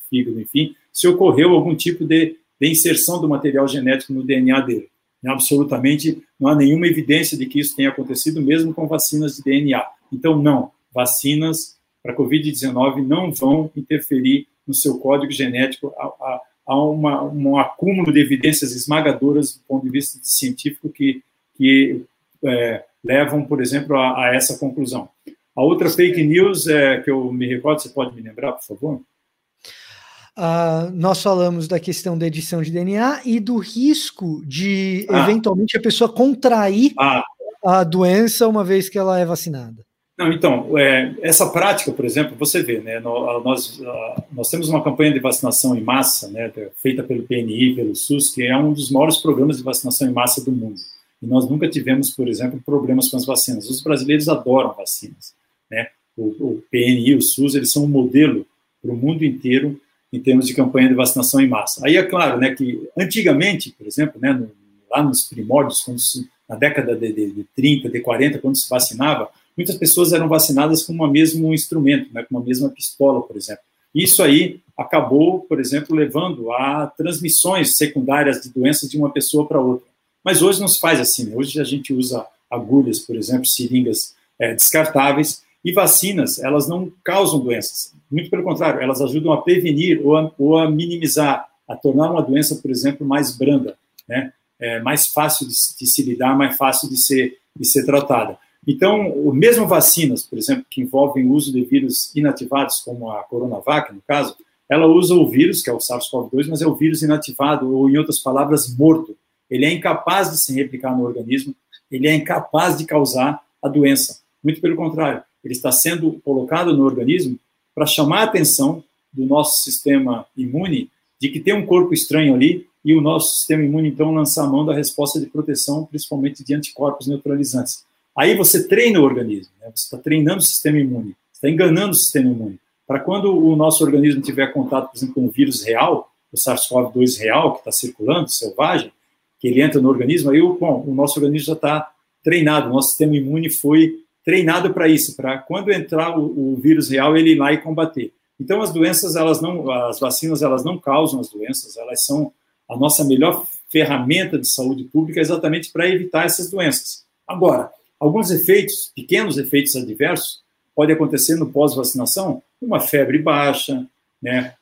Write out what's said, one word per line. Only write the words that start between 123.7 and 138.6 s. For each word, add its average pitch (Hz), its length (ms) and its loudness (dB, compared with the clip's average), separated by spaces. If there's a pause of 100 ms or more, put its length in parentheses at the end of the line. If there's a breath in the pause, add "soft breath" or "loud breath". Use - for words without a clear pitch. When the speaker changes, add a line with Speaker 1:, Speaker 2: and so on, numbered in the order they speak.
Speaker 1:
então, 156 220 0
lança 156 300 0
a 143 60 0
mão 139 180 0
da 151 80 0
resposta 147 460 -2
de 139 80 -6
proteção, 151 580 -4
principalmente 143 580 -6
de 143 120 -2
anticorpos 147 500 -4
neutralizantes. 139 800 -4 (320)
Aí 170 180 4
você 190 320 2
treina 220 320 4
o 151 40 8
organismo, 117 480 0 (100)
né? 113 140 -20
Você - 140 -8
tá 127 120 -14
treinando 156 360 2
o 185 40 -2
sistema 151 380 0
imune, 120 360 -4 (160)
você - 100 -20
tá 139 80 2
enganando 175 420 2
o 165 40 0
sistema 131 360 2
imune. 107 280 -8 (280)
Pra 139 120 -2
quando 190 360 0
o 160 200 4
nosso 156 280 2
organismo 143 380 2
tiver 135 320 -2
contato, 131 360 -4
por - 80 -20
exemplo, 131 180 -8
com 127 100 0
um 113 40 0
vírus 135 340 0
real, 131 480 0 (200)
o - 60 -6
sars - 280 -2
cov 127 280 0
dois 123 240 2
real, 117 380 0
que - 100 -16
tá - 60 -8
circulando, 131 600 -2
selvagem, 139 600 -2 (480)